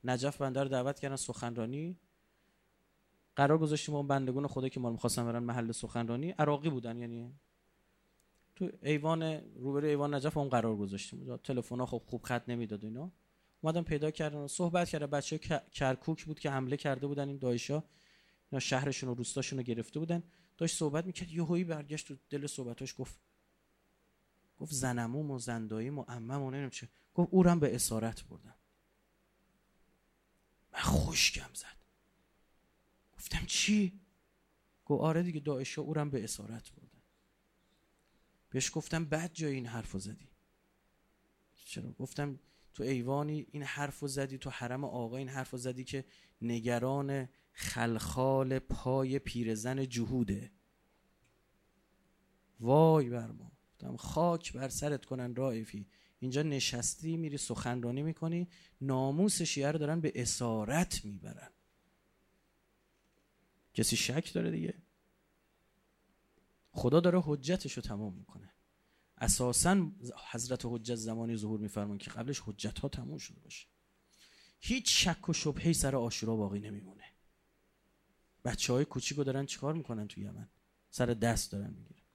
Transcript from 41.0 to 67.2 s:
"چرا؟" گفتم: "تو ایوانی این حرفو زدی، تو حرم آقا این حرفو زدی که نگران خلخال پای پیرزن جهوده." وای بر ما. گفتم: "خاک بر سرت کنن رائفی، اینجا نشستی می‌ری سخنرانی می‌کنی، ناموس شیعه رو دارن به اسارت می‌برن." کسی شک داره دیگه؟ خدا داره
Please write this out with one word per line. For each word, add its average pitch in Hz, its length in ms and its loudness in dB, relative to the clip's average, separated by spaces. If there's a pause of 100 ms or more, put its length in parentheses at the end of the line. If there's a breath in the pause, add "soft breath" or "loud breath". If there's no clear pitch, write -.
"چرا؟" - 280 -8
گفتم: 139 460 -4 (360 soft breath)
"تو - 80 -6
ایوانی 139 680 0
این 147 120 -8
حرفو 143 460 -4
زدی، 135 300 -2
تو 135 120 -8
حرم 123 340 -4
آقا 120 320 -4
این 135 120 -4
حرفو 131 280 -6
زدی 127 280 -4
که 135 200 -6 (380 loud breath)
نگران 127 840 0 (240 soft breath)
خلخال 131 1040 2
پای 131 600 0
پیرزن 120 720 -2
جهوده." 117 600 0 (2000)
وای 147 500 8
بر 117 200 -4
ما. - 220 -16 (180)
گفتم: - 260 -10
"خاک 170 560 0
بر 131 160 -6
سرت 147 360 -2
کنن 123 300 -6
رائفی، 113 520 -4 (320 soft breath)
اینجا 131 240 0
نشستی 151 720 0
می‌ری 156 200 -2
سخنرانی 120 680 -2
می‌کنی، 165 460 0 (320 loud breath)
ناموس 139 640 4
شیعه 143 300 2
رو 160 60 0
دارن 151 220 2
به 156 140 0
اسارت 120 880 0
می‌برن." 101 460 -12 (2250)
کسی - 220 4
شک - 360 0
داره 170 180 0
دیگه؟ 165 240 -2 (2000)
خدا 131 280 6
داره 175 240 6